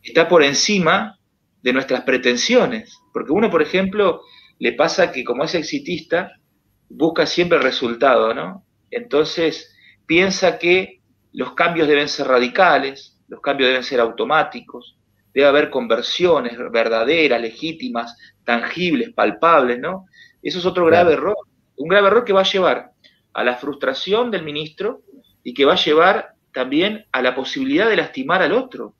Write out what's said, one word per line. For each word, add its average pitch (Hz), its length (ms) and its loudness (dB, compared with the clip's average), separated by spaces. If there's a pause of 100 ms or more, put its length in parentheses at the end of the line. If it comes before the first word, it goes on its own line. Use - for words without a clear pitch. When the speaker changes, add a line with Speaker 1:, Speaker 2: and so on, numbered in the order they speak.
Speaker 1:
está 165 260 0
por 165 140 6
encima 185 760 0 (440)
de 123 100 0
nuestras 131 300 -2
pretensiones, 127 960 0 (140)
porque 123 200 -6
uno, 208 180 2
por 165 100 0
ejemplo, 190 640 0 (360)
le 117 140 -2
pasa 165 400 0
que 123 120 -8
como 123 200 -4
es - 100 -6
exitista, 165 760 -6 (560)
busca 156 380 0
siempre 170 320 0
el 127 60 0
resultado, 117 680 0
¿no? 170 320 -10 (260)
Entonces, 151 840 -4 (320)
piensa 185 520 0
que 185 420 0 (320)
los 127 220 -8
cambios 165 340 0
deben 147 200 2
ser 139 200 -6
radicales, 135 880 0 (100)
los 117 120 -18
cambios 135 280 0
deben 127 160 0
ser 127 160 -2
automáticos, 123 960 -4 (380)
debe 139 140 4
haber 147 220 4
conversiones 120 840 0 (160)
verdaderas, 117 680 2
legítimas, 117 760 -8 (280)
tangibles, 123 680 -2
palpables, 123 680 2
¿no? 180 280 -8 (360)
Eso 156 180 -6
es 170 60 -8
otro 180 200 2
grave 170 240 6
Speaker 2:
Claro. 139 120 2
Speaker 1:
error, 180 140 -2 (400)
un 147 120 -10
grave 196 180 4
error 226 180 4
que 202 80 -2
va 190 80 6
a 190 100 0
llevar 160 420 0 (420)
a 113 100 -4
la 123 120 0
frustración 147 720 -4
del 170 140 -6
ministro 156 580 -8 (400)
y 123 100 -12
que 135 140 2
va 180 80 6
a 185 100 0
llevar 165 440 2 (240)
también 151 600 -2
a 127 80 -2
la 127 140 0
posibilidad 139 540 -2
de 208 80 2
lastimar 151 440 -2
al 160 120 2
otro. 208 480 -6